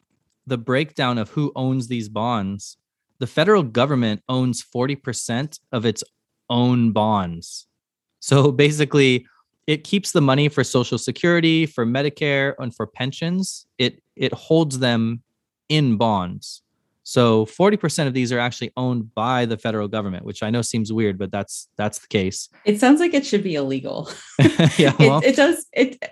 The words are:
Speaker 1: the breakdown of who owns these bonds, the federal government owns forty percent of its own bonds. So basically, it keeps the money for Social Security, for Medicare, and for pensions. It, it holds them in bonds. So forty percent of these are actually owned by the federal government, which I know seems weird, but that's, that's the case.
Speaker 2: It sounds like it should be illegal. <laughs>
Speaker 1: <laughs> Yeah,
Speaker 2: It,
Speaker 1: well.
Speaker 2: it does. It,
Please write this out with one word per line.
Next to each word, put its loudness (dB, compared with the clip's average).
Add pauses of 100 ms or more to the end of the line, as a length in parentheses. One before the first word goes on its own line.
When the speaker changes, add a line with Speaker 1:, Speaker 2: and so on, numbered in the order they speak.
(460)
Speaker 1:
the -4
breakdown -2
of -4
who -2
owns -2
these -6
bonds, -4 (420)
the -4
federal 2
government 0
owns -2
forty -4
percent -8 (100)
of -4
its -2 (480)
own 2
bonds. -2 (540)
So 4
basically, 2 (400)
it -2
keeps -2
the 2
money 4
for 0
Social 0
Security, 2
for -4
Medicare, -2
and -10
for -8
pensions. -6 (120)
It, -2 (140)
it -2
holds 0
them 0 (460)
in 2
bonds. -2 (400)
So 2
forty 2
percent -2
of -4
these -2
are -2
actually -4
owned -4
by 0
the -2
federal -4
government, -6
which -12
I -2
know 0
seems -4
weird, 0
but -6
that's, -8
that's -6
the -20
case. -4 (160)
Speaker 2:
It 0
sounds 6
like 0
it 0
should 0
be -4
illegal. -6 (120)
<laughs> -20
Speaker 1:
<laughs> -4 (400)
Yeah, 6
Speaker 2:
It, 8
Speaker 1:
well. 4
Speaker 2:
it 4
does. 2
It, 0 (100)